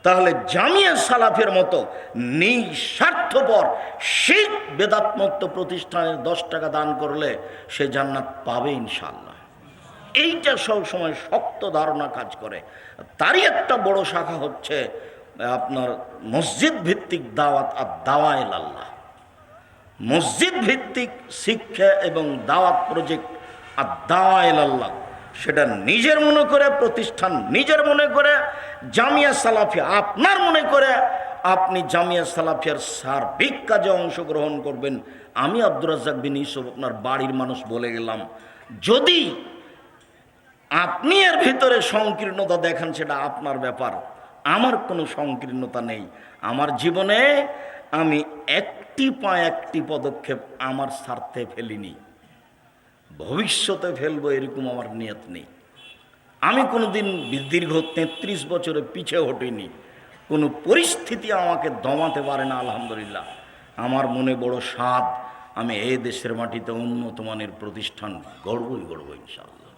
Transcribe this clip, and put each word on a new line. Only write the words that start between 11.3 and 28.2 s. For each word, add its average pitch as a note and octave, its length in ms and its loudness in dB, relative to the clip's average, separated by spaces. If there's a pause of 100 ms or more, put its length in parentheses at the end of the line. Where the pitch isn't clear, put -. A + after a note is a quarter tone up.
শক্ত - 400 -2
ধারণা D3+ 380 0
কাজ B2 280 -10
করে। G2 240 -12 (580)
তারই D#4 240 4
একটা - 340 4
বড় G3 280 2
শাখা E3+ 280 -2
হচ্ছে D3 440 -6 (760)
আপনার B2+ 340 -2 (340)
মসজিদ D#3 520 0
ভিত্তিক E3 600 -4
দাওয়াত, C#3 340 2 (100)
আর - 260 -6
দাওয়া D3 320 4
ইলাল্লাহ। F2+ 500 -6 (1160)
মসজিদ E3+ 520 2
ভিত্তিক C4 560 0 (200)
শিক্ষা G3 600 2
এবং D#3+ 560 0
দাওয়াত F3+ 320 4 (100)
প্রজেক্ট, D#3+ 400 -4 (480)
আর C#3 120 -2 (200)
দাওয়া F#3 360 6
ইলাল্লাহ, C#3 460 4 (440)
সেটা - 320 2
নিজের A3 540 4
মনে D4+ 240 6
করে C#4+ 220 6 (120)
প্রতিষ্ঠান, A3+ 540 0 (180)
নিজের D4 360 4
মনে D4 200 4
করে C#4+ 260 4 (600)